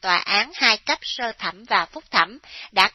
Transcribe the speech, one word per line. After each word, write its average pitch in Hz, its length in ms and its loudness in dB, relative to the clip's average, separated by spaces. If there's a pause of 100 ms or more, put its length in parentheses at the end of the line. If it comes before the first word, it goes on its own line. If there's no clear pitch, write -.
tòa 180 160 2
án 220 360 -2
hai 233 240 2
cấp - 240 -4
sơ 233 380 -8
thẩm 185 240 -8
và 202 220 0
phúc - 260 -16
thẩm 196 260 0 (340)
đã 202 240 4